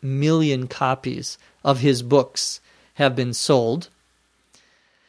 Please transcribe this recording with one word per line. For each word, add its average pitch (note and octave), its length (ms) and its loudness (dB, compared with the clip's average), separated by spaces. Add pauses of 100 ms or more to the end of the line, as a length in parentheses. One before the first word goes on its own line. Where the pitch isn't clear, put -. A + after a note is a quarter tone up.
million C#3 680 0
copies C3 680 -6 (260)
of C#3 160 2
his B2 240 2
books - 560 -2 (360)
have C3+ 200 2
been B2 180 -4
sold. B2+ 560 0 (1200)